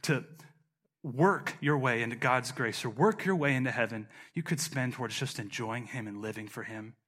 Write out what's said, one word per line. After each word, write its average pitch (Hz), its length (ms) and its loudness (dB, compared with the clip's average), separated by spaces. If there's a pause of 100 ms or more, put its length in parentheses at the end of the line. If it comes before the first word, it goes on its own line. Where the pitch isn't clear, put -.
to 131 200 2 (760)
work 147 580 4
your 147 180 4
way 120 260 2
into 117 120 -4
God's 127 360 2
grace 117 340 -2
or 120 40 0
work 180 360 2
your 190 100 4
way 143 200 4
into 127 160 0
heaven, 110 360 -2 (280)
you 170 80 -2
could 160 160 -2
spend 127 340 -2
towards 117 240 -6
just 131 220 -4
enjoying 113 480 -6
him 117 180 -6
and 104 160 -8
living 110 260 -6
for 113 160 -10
him. 110 300 -10 (140)